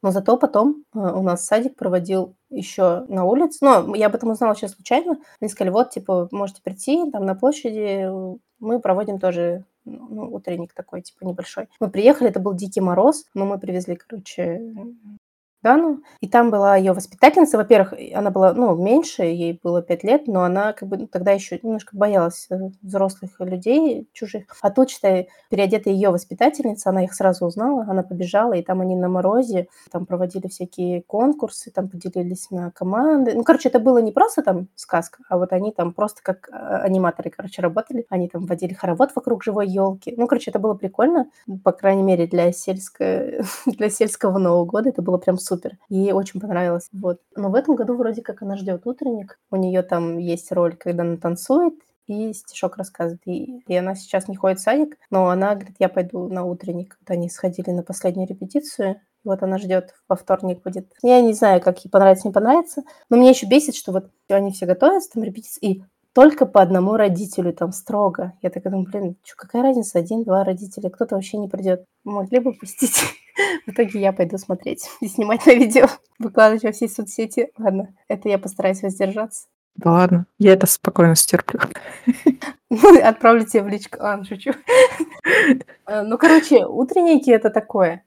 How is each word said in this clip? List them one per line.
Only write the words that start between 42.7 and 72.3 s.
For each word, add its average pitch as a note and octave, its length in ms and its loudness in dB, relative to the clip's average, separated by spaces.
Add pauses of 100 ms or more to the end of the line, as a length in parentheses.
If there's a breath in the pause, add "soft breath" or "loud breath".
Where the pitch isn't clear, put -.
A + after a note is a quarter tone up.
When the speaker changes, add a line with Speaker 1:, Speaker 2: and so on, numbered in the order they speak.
Speaker 1:
<laughs> - 100 -8
для G#3 240 -2
сельского G#3 480 -2
Нового F3 260 2
года G#3 240 -2
это G#3 140 -4
было F3+ 160 -2
прям F3+ 180 0 (140)
супер. F#3 280 -8 (100)
Ей G3 240 -2
очень G3 280 -4
понравилось. F3 520 -4
Вот. F#3 280 -6 (160)
Но G3 140 -4
в G3 40 -4
этом D4 200 2
году A#3+ 220 -4
вроде A#3 260 -4
как - 200 -14
она G3 140 -8
ждет F#3 300 -8
утренник. A#3+ 520 -8 (120)
У G3 60 -6
нее F#3 260 -2
там E3+ 360 -4
есть E3+ 340 -6
роль, F3 240 0
когда F3 260 -6
она E3+ 140 -4
танцует C4 580 -2 (320)
и G#3+ 260 -8
стишок - 440 -10
рассказывает. F3 500 -10
И, A#3+ 420 -10
и F3+ 80 -2
она F#3 180 -4
сейчас F#3+ 340 -6
не F#3+ 80 -10
ходит F#3+ 220 -2
в - 40 -14
садик, D4 340 -2 (140)
но F#3 180 2
она F#3+ 260 0
говорит: G3 240 -14
"Я F#3 100 2
пойду F3+ 400 -6
на F#3 160 -8
утренник". F3 560 -10
Вот - 100 -16
они F3 180 -4
сходили F3+ 420 -8
на F3 120 -4
последнюю F#3 460 -6
репетицию. G3 680 -6 (280)
И G#3+ 40 -8
вот G3 140 -2
она F#3+ 160 -2
ждет, F#3 360 -4 (140)
во F#3+ 80 2
вторник F#3 460 -4
будет. F#3 240 -12 (160)
Я B3 180 6
не A3+ 140 4
знаю, G3+ 260 4
как F3+ 240 -2
ей F#3 60 -18
понравится, F#3+ 380 6
не G3 40 -6
понравится. C4+ 500 2 (280 soft breath)
Но A#3+ 60 6
меня B3+ 140 10
еще B3+ 180 4
бесит, C#4+ 260 2
что - 180 -10
вот F#3+ 120 -2 (240)
они G3 240 0
все F#3+ 140 -8
готовятся, C#4+ 460 2
там A3+ 120 -6
репетиции, A3 380 -12
и G3 200 -2 (300)
только C4+ 340 8
по G#3+ 140 6
одному F#3+ 360 4
родителю F#3 560 0
там E3+ 200 -6
строго. F#3 600 -4 (100)
Я F3+ 80 -2
такая F#3 220 -8
думаю: F#3+ 180 -4
"Блин, G3 320 -6
че, - 140 -20
какая - 260 -4
разница, B3+ 360 0
один-два G3 460 -2
родителя, F#3+ 460 -6
кто-то A#3 240 -4
вообще G3 240 -6
не G#3 100 -8
придет. F#3+ 360 -4 (200)
Могли G3+ 360 -2